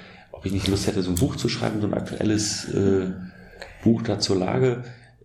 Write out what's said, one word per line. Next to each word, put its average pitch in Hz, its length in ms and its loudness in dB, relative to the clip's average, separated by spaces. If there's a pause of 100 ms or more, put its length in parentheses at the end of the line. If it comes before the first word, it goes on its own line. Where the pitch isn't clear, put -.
(320)
ob - 140 -12
ich 95 80 -2
nicht 92 160 0
Lust 98 180 2
hätte, 104 140 0
so 90 80 -2
ein 87 80 2
Buch 135 180 2
zu - 140 -2
schreiben, 107 320 -2
so 104 60 0
ein - 60 0
aktuelles, - 800 -2
äh, 98 340 4 (760)
Buch 117 200 4
da 107 160 0
zur 98 180 2
Lage. 123 460 2 (420)